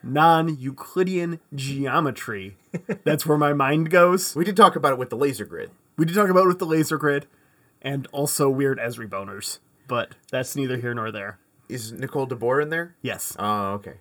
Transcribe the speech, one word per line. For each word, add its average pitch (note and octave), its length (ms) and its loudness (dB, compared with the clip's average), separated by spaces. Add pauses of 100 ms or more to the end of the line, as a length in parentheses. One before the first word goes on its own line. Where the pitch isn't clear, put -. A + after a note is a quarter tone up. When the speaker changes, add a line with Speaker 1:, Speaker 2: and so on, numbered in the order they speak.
Speaker 1:
non-Euclidean D#3+ 1400 2 (160)
geometry, C3+ 1000 -4 (220)
Speaker 2:
<laughs> F3+ 260 -10
Speaker 1:
that's D3+ 200 0
where D3+ 120 4
my D3 160 2
mind D3 360 2
goes. F3+ 460 4
Speaker 2:
We D#3 100 0
did G3+ 120 -4
talk G3 180 8
about D3 180 2
it B2+ 60 -2
with B2 100 -4
the A2 80 -8
laser C3 280 -2
grid. F2 260 -12 (260)
Speaker 1:
We D#3+ 80 4
did E3 100 -4
talk G#3 140 4
about F#3 160 6
it - 20 6
with F3+ 120 2
the F#3 60 -2
laser D#3+ 320 2
grid, C#3+ 300 -2 (540)
and C#3 300 -6
also C#3+ 380 0
weird C3+ 300 2
Esri A#2 280 -8
boners, G2 520 -10 (280)
but A#2+ 280 -4 (160)
that's B2+ 240 -4
neither C3 220 -2
here A#2+ 160 -4
nor A2+ 180 -6
there. G#2 280 -10 (300)
Speaker 2:
Is A2+ 240 -10
Nicole C3 340 -6
DeBoer B2 340 0
in D3+ 100 -2
there? E3+ 300 -6
Speaker 1:
Yes. G#2+ 380 -8
Speaker 2:
Oh, G#2 340 -2
okay. G2+ 280 -10